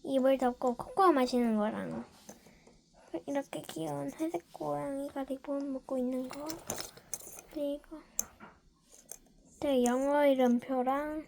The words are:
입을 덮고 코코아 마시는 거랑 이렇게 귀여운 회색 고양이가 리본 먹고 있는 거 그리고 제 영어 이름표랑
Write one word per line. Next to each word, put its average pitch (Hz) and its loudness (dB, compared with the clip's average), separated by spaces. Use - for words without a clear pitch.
입을 269 4
덮고 247 0
코코아 370 4
마시는 247 4
거랑 208 -2
이렇게 277 -4
귀여운 285 -4
회색 330 -6
고양이가 285 -4
리본 277 -6
먹고 262 -6
있는 254 -2
거 277 -10
그리고 294 -6
제 269 4
영어 277 4
이름표랑 262 2